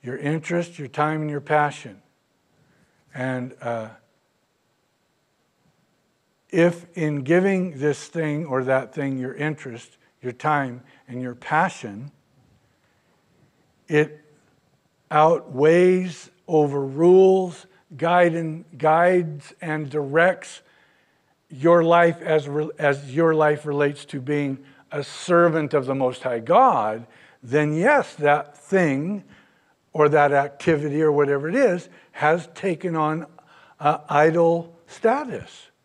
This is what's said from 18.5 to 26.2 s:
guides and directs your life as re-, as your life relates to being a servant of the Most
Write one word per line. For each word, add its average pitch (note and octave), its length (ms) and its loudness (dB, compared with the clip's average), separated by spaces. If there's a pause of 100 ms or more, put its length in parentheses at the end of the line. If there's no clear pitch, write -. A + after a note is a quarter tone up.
guides D#3+ 840 0
and D#3 300 -8
directs D3+ 720 -2 (880)
your E3 340 4
life E3+ 380 4
as D#3 260 0
re-, D3+ 300 -6
as C#3 360 -2
your D#3+ 200 2
life D3+ 320 0
relates C#3+ 400 -2
to C#3+ 140 -10
being C#3+ 380 -4 (320)
a D3 120 -8
servant E3 720 0
of C3+ 120 0
the C3+ 80 -4
Most B2+ 280 -4